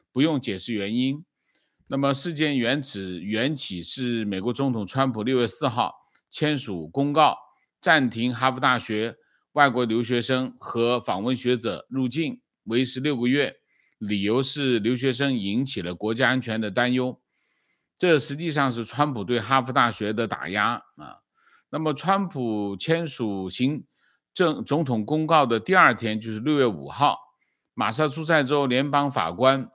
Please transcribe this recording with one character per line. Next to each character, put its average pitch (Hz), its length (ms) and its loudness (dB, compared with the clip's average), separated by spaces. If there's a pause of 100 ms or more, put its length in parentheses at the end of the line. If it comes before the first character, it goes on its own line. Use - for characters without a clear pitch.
(120)
不 131 100 2
用 151 180 2
解 101 160 -6
释 117 160 -8
原 101 220 -4
因。 135 300 -2 (640)
那 139 80 -4
么， 139 180 2
事 170 180 -6
件 147 240 0
原 127 260 0
始， 92 380 -8
缘 110 340 -2
起 - 280 -6
是 120 420 -4
美 98 160 -4
国 117 120 -2
总 135 200 -2
统 107 140 -4
川 131 260 0
普 107 100 -4
六 127 160 0
月 120 80 2
四 135 220 -2
号 113 260 -2 (360)
签 151 260 -2
署 90 320 -8
公 143 240 -2
告， 143 240 6 (440)
暂 151 280 4
停 117 260 -2
哈 127 160 2
佛 123 80 -4
大 127 200 2
学 110 380 -4 (360)
外 143 160 6
国 123 160 0
留 113 180 2
学 120 180 0
生 127 380 -2
和 117 400 0
访 98 240 -4
问 123 140 -2
学 123 200 2
者 104 340 -4
入 127 180 -2
境， 151 320 -4 (240)
为 117 200 2
时 131 160 -6
六 143 160 0
个 120 100 -2
月。 131 300 2 (420)
理 104 240 -2
由 113 200 2
是 131 380 0
留 120 160 0
学 127 160 0
生 135 200 0
引 107 320 0
起 107 160 -6
了 87 140 -6
国 107 180 -2
家 120 160 2
安 127 140 2
全 110 180 -4
的 110 120 -2
担 123 200 2
忧。 127 300 -2 (760)
这 170 220 4
实 - 160 -4
际 165 160 -4
上 139 220 2
是 117 120 -4
川 143 300 0
普 107 80 -4
对 117 160 0
哈 123 240 2
佛 123 100 -6
大 123 200 4
学 107 200 -2
的 113 140 -2
打 73 220 -6
压 104 340 0 (140)
啊。 65 240 -20 (500)
那 156 80 -4
么， 156 160 0
川 190 340 0
普 107 480 -2
签 165 300 -2
署 101 420 -4
行 127 360 -2 (500)
政 160 300 0
总 147 200 0
统 113 220 -2
公 156 180 0
告 151 220 4
的 113 140 2
第 185 160 0
二 151 180 8
天， 110 260 -2
就 110 120 -8
是 107 80 -6
六 147 180 0
月 131 80 6
五 73 220 -4
号， 127 280 2 (580)
马 113 180 -2
萨 151 160 0
诸 151 160 -8
塞 156 180 4
州 143 240 2
联 131 240 0
邦 143 180 2
法 92 220 -2
官 127 440 2